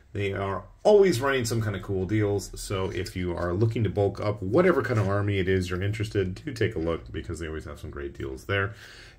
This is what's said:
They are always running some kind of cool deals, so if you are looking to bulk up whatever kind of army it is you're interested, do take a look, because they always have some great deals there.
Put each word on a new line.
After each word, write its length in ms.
They 200
are 300
always 380
running 240
some 160
kind 140
of 80
cool 220
deals, 440
so 300
if 260
you 200
are 180
looking 300
to 60
bulk 300
up 220
whatever 400
kind 180
of 80
army 300
it 100
is 220
you're 140
interested, 600
do 100
take 220
a 40
look, 320
because 280
they 80
always 180
have 140
some 120
great 260
deals 280
there. 280